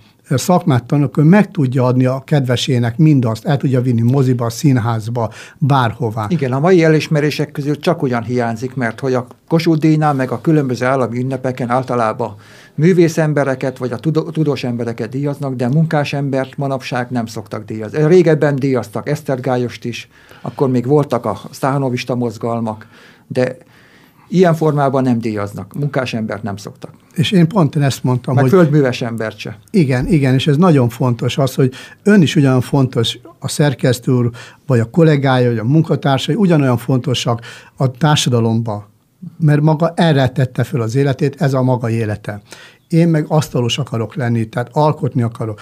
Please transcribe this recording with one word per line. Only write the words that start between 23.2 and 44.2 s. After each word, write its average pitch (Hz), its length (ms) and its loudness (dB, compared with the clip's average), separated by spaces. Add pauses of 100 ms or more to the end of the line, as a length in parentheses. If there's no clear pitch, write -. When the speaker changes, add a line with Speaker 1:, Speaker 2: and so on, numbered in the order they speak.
Speaker 2:
de - 300 -2 (760)
ilyen 175 240 4
formában 143 480 0
nem 123 160 0
díjaznak, 104 560 -6
munkás 143 400 -4
embert 110 280 -6
nem 101 140 -6
szoktak. - 340 -16 (240)
Speaker 1:
És - 160 0
én 175 180 4
pont 165 280 0
ezt 143 280 -2
mondtam, 127 300 -2
Speaker 2:
Meg 135 80 4
Speaker 1:
hogy 131 100 4
Speaker 2:
földműves 147 500 4
embert 113 360 -6
se. - 200 -14 (120)
Speaker 1:
Igen, 131 360 2
igen, 139 280 2
és 131 120 0
ez 143 100 2
nagyon 147 320 4
fontos 120 500 -2
az, 135 160 0
hogy 131 180 2 (300)
ön 202 200 6
is - 140 2
ugyanolyan 131 240 4
fontos, 127 580 0 (200)
a 127 100 -10
szerkesztő 135 640 0
úr, 120 180 2 (360)
vagy 127 120 2
a 113 120 0
kollégája, 139 580 4
vagy 117 100 0
a 104 60 -4
munkatársai 143 680 0
ugyanolyan 156 420 2
fontosak 120 640 -2 (360)
a 135 140 0
társadalomba, 113 1000 0 (500)
mert 147 220 2
maga 156 360 2
erre 139 320 4
tette 131 360 -2
föl 127 160 -4
az 110 140 -4
életét, 139 460 0
ez 139 140 0
a 131 80 0
maga 120 280 0
élete. 107 520 -4 (460)
Én 170 200 4
meg 156 200 2
asztalos 131 500 0
akarok 113 360 -6
lenni, 117 340 -2